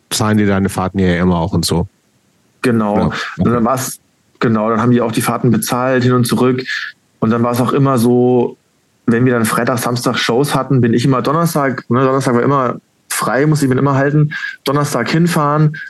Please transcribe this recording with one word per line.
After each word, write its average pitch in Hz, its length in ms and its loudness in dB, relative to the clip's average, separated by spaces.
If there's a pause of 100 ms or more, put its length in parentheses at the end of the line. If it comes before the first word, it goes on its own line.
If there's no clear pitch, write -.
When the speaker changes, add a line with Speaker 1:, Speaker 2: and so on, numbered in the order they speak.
Speaker 1:
zahlen 107 300 0
dir 104 80 2
deine 98 240 2
Fahrten 92 280 -4
hier 90 200 2
immer 90 180 2
auch“ 82 160 -2
und 85 120 -2
so. 87 220 -2 (760)
Speaker 2:
Genau. 110 340 0
Speaker 1:
Ja, - 100 0
okay. - 100 -4 (220)
Speaker 2:
Und 107 140 2
dann 120 120 2
war's, 127 360 -2 (380)
genau, 110 320 0
dann 110 100 0
haben 123 100 2
die 120 100 4
auch 113 120 -2
die 117 100 -2
Fahrten 117 280 0
bezahlt, 123 540 0
hin 127 80 2
und 123 140 2
zurück. 127 380 0 (540)
Und 110 120 0
dann 117 120 0
war's 120 180 0
auch 120 120 0
immer 135 260 2
so, 123 580 2 (500)
wenn 117 200 2
wir 123 80 2
dann 113 100 0
Freitag, 117 340 -2
Samstag 123 400 -2
Shows 139 360 0
hatten, 135 260 0
bin 117 140 2
ich 120 100 0
immer 131 160 2
Donnerstag, 147 720 -2
ne, 127 140 2
Donnerstag 131 300 0
war 120 80 2
immer 131 380 0 (280)
frei, 123 360 -2
musste 151 220 2
ich - 20 0
mich 127 100 0
immer 139 180 2
halten, 151 360 2 (320)
Donnerstag 143 460 -2
hinfahren, 156 680 2 (140)